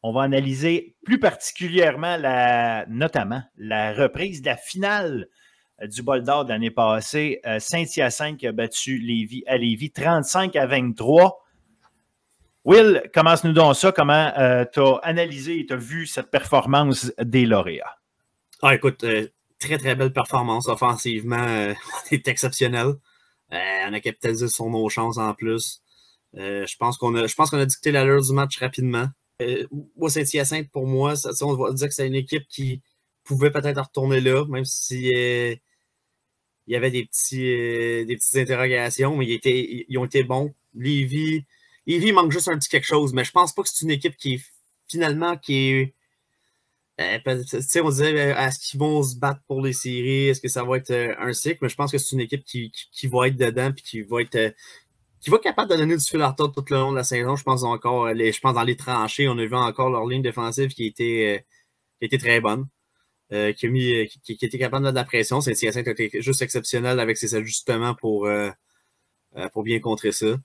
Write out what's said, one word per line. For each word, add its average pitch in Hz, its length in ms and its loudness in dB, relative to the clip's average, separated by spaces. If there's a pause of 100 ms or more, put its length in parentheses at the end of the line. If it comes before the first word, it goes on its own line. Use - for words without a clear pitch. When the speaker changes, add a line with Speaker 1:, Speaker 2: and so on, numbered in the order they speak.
Speaker 1:
On 113 80 -2
va 131 120 2
analyser 139 720 0 (100)
plus 254 140 2
particulièrement, 170 960 0
la, 120 720 2
notamment, 123 560 -2 (120)
la 107 380 -4
reprise 143 480 -2
de 135 60 -4
la 123 100 -2
finale, 185 720 -4 (540)
euh, 107 60 -12
du 107 140 -10
Bol 127 220 0
d'Or 143 220 0
de 120 40 -12
l'année 113 220 -2
passée. 117 760 0
Euh, 110 140 -2
Saint-Hyacinthe 151 800 -2
qui 127 100 -6
a 110 40 -2
battu 117 460 -4
Lévis 117 480 -4
à 131 120 0
Lévis, 120 340 -2
trente-cinq 170 640 0
à 139 100 2
vingt-trois. 131 720 4 (1300)
Will, 202 380 10 (100)
commence-nous 160 420 6
donc 151 220 8
ça. 190 160 4
Comment, 151 460 4
euh, 127 340 4
t'as 135 260 6
analysé 165 640 -2
et 139 60 -6
t'as 135 100 -6
vu 139 300 -8
cette - 240 -8
performance 139 880 4
des 120 280 4
lauréats? 90 500 0 (640)
Speaker 2:
Ah, 135 140 6
écoute, - 280 -2
euh, 110 240 0 (320)
très, 151 200 -2
très 131 160 0
belle 131 180 0
performance 120 540 -2
offensivement. 120 800 -2
Euh, 104 260 -2 (160)
<laughs> - 160 -12
c'est 147 220 -2
exceptionnel. 127 680 0 (580)
Euh, 82 60 -8 (320)
on 104 40 -6
a 104 60 -6
capitalisé 113 480 -4
sur 117 200 -4
nos 113 220 0
chances 113 280 -2
en 110 160 -2
plus. 113 480 -4 (560)
Euh, 98 300 -6
je - 100 -12
pense 120 220 -2
qu'on 120 160 0
a, 117 100 0
je 107 80 -2
pense 156 160 2
qu'on 147 100 0
a 135 60 2
dicté 135 260 0
l'allure 139 300 4
du 135 100 0
match 139 280 -2
rapidement. 127 480 -2 (340)
Euh, 123 240 -4 (320)
moi, 160 140 0
Saint-Hyacinthe, 147 580 -2
pour 131 160 -6
moi, 135 300 0
ça, - 180 -6
ça, 143 140 -2
on 139 80 0
va 123 160 -2
dire 135 160 -2
que 139 80 -4
c'est 139 100 -2
une 131 80 -4
équipe 135 340 -4
qui 135 360 -6 (400)
pouvait 139 260 2
peut-être 143 320 -2
retourner 135 400 0
là, 131 260 2
même 131 180 -4
si, 127 500 -4
euh, 120 400 0 (1120)
il 110 60 -6
y - 20 -2
avait 127 160 0
des 123 140 -4
petits, 131 460 -2
euh, 117 540 -2
des 117 120 -6
petites - 180 0
interrogations, 127 840 0
mais 131 80 0
ils 117 80 -2
étaient, 123 560 -2
ils 127 80 -4
ont 127 80 -2
été 135 160 0
bons. 131 320 -2 (220)
Lévis, 143 680 -2 (440)
Lévis 196 260 2
manque 170 180 4
juste 165 160 0
un 165 120 0
petit - 100 -4
quelque 143 160 0
chose, 151 280 2
mais 127 100 0
je - 80 -6
pense 180 200 4
pas 196 120 -4
que - 60 0
c'est - 140 -2
une 160 60 -2
équipe 147 260 -2
qui 131 200 -4
est 131 60 -10 (460)
finalement 165 480 -2
qui 135 360 0
est, 131 240 0 (1080)
euh, 95 240 -2
peut-être, 127 180 -2
tu 127 200 -6
sais, 170 180 0
on 156 80 2
disait, 151 260 2
euh, 143 220 2
est-ce 135 220 -2
qu'ils - 200 -8
vont 151 220 2
se 127 160 -2
battre 139 300 -4
pour 135 140 -4
les 135 120 -2
séries, 131 560 0
est-ce 131 120 0
que 127 80 -6
ça 123 140 -4
va 127 140 0
être, 131 140 -6
euh, 120 260 -2
un 120 160 -4
cycle, 160 300 -2
mais 120 60 0
je - 60 -8
pense 143 160 -2
que 143 60 -2
c'est 135 180 -2
une 127 60 0
équipe 139 220 -6
qui, 117 260 -8
qui, - 220 -16
qui - 160 -8
va 123 200 2
être 135 80 2
dedans 127 360 0
puis 135 120 -8
qui 110 200 -12
va 117 180 -4
être, 117 140 -6
euh, 113 160 2 (680)
qui - 100 -10
va 220 80 6
être - 60 2
capable 208 280 0
de 170 40 4
donner 160 220 2
du 143 60 0
fil 160 180 -2
à 139 80 2
retordre 143 240 -2
tout 135 160 -8
le 139 80 0
long 131 140 0
de 135 60 -2
la 127 60 -4
saison. 123 320 -2
Je 143 80 -8
pense 127 200 0
encore, 120 420 0
euh, 113 80 0
les, 113 180 2
je - 80 -6
pense 131 140 2
dans 117 100 2
les 123 120 0
tranchées, 123 520 -2
on 120 120 0
a 113 60 -2
vu 117 100 -4
encore 127 340 0
leur 117 160 -2
ligne 127 160 -2
défensive 120 480 -2
qui 120 160 -8
était, 110 540 0
euh, - 40 -16 (560)
qui 120 60 -6
était 131 120 -2
très 117 240 2
bonne, 117 260 -2 (640)
euh, 104 220 0
qui - 120 -6
a 117 40 0
mis, 127 240 2
euh, 113 120 2
qui, - 320 -14
qui - 80 -4
était 120 140 -6
capable 131 240 -2
de 139 60 0
mettre 131 60 -2
de 127 40 0
la 123 60 -4
pression. 123 360 0
Saint-Hyacinthe 117 460 -2
a 117 40 -4
été 107 300 -4
juste 131 220 -2
exceptionnel 123 560 -2
avec 113 180 0
ses 107 180 -4
ajustements 113 600 -2
pour, 104 320 -2
euh, 104 220 0 (880)
euh, 92 120 -10
pour 107 140 -8
bien 113 160 0
contrer 107 320 -2
ça. 113 340 -2